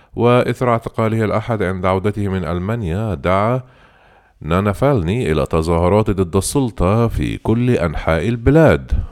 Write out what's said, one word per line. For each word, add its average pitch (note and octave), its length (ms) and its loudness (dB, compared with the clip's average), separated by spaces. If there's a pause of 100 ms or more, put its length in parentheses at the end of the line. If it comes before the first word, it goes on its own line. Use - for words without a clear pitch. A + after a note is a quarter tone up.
(160)
وإثر B2 540 2
اعتقاله A2+ 560 -2
الأحد G#2 380 -2
عند F2+ 220 -4
عودته G2 420 0
من F#2+ 180 -2
ألمانيا، F#2 680 -4
دعا G2 480 0 (800)
نانافالني G2 920 0
إلى D2 140 0
تظاهرات F2 640 2
ضد F2+ 240 -2
السلطة A2+ 720 0
في A1+ 300 -2
كل A#2+ 340 0
أنحاء D#2+ 560 0
البلاد، A#2+ 640 4 (200)